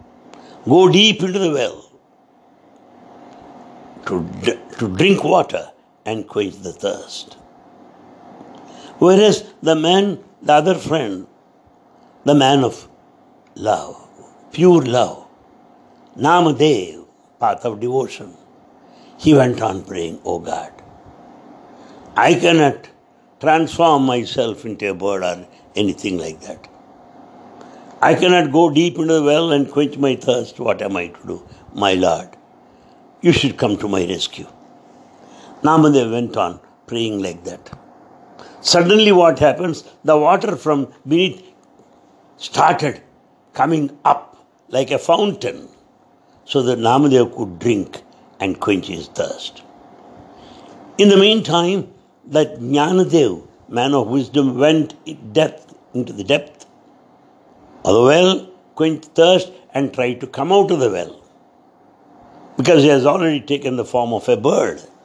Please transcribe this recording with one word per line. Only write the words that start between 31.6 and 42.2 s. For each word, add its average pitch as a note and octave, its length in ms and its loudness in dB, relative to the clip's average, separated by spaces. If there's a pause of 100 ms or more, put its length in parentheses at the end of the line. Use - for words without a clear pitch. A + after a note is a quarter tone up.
My F#2+ 200 0
Lord, F2+ 360 -2 (920)
you E3+ 100 -4
should - 260 -4
come G#2 200 -4
to G#2 100 -10
my F#2+ 180 -4
rescue." - 420 -10 (1160)
Namadev D3 480 4
went A#2 240 -6
on F2 240 -4 (280)
praying A2 360 -6
like E2+ 220 -10
that. - 320 -18 (800)
Suddenly G3+ 520 4
what E3+ 280 4
happens? D3+ 440 0 (200)
The D3+ 140 4
water D#3+ 380 0
from C#3+ 320 -4 (200)
beneath F3 340 -2 (960)